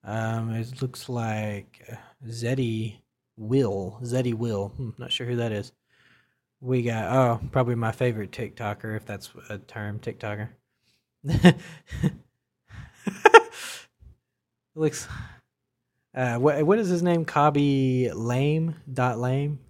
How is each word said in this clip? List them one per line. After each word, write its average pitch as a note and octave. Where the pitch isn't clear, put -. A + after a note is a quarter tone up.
Um, A2+
it A2+
looks B2+
like G#2+
Zeddy A#2
Will. G#2+
Zeddy B2
Will. A2
Hmm, A#2+
not A#2+
sure B2
who B2
that A#2
is. G#2
We B2+
got, A2+
oh, B2
probably B2
my A2+
favorite A2
TikToker, G#2+
if G#2+
that's -
a G#2
term, G#2
TikToker. G#2+
<laughs> E3
Looks, D#3
uh, B2
what, C#3+
what G3
is G#3+
his F3
name? E3+
Cobby C#3
Lame? C#3+
Dot B2
Lame? C#3